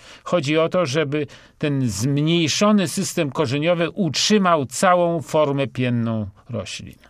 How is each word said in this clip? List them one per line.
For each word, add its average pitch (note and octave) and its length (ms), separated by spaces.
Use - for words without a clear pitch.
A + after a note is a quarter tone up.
Chodzi D#3 340
o D#3+ 120
to, F3+ 160
żeby D3 420
ten C#3 320
zmniejszony D#3 1000
system D#3+ 440
korzeniowy D#3 580
utrzymał F3 760
całą F3 560
formę C#3 460
pienną A#2 600
roślin. - 460